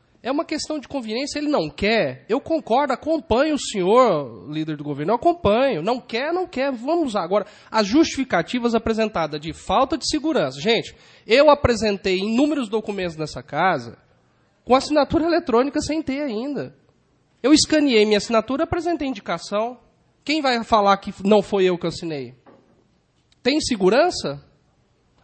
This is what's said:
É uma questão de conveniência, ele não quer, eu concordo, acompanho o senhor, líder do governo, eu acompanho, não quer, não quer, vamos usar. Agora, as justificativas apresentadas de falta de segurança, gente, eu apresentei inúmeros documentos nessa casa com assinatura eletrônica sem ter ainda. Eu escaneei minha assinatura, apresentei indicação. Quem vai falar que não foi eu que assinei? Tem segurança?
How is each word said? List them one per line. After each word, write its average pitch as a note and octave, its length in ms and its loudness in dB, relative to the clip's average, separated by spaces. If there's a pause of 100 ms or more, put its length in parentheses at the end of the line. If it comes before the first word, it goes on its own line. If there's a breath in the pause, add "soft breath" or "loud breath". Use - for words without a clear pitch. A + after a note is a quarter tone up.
(200)
É A#3+ 120 -6
uma D#4 140 -2
questão D#4 320 -6
de A#3+ 100 -14
conveniência, B3+ 500 -6
ele D4+ 120 -4
não G3 180 0
quer, F#3 600 -2
eu B3 100 0
concordo, C4+ 540 -2
acompanho D4 640 0
o - 40 -4
senhor, F3 920 2
líder D#3 240 -4
do D3 80 -12
governo, D3 300 -4
eu A#3+ 40 2
acompanho, B3 680 2
não A#3 180 -2
quer, C4 320 -4
não F4+ 140 -2
quer, C4+ 260 -4
vamos C#4 360 -2
usar. G3+ 140 -2
Agora, F#3+ 220 0 (260 loud breath)
as A3 160 0
justificativas A#3+ 880 0
apresentadas G#3+ 640 -2
de D3+ 140 -10
falta B3+ 460 0
de - 100 -6
segurança, B3 500 -2
gente, F#3 380 -2 (300 soft breath)
eu C#4 240 6
apresentei G#3+ 680 2
inúmeros B3 500 0
documentos G3 480 -6
nessa D3 240 -8
casa D3 560 -2 (680)
com A#3+ 100 2
assinatura D4 520 2
eletrônica D4 560 0
sem D#4 200 -4
ter C#4 200 -4
ainda. A#3 520 -6 (680)
Eu C4 100 6
escaneei C#4+ 540 4
minha G#3+ 100 4
assinatura, A#3 480 0
apresentei E4 420 -4
indicação. G#3+ 720 -6 (460)
Quem D4+ 160 0
vai B3 240 0
falar G3+ 320 4
que G3 160 -10 (100)
não G3+ 200 4
foi G3 240 0
eu F3+ 100 2
que F3 100 -6
assinei? D3 480 -8 (1080)
Tem D4 180 0
segurança? G3 840 0 (800)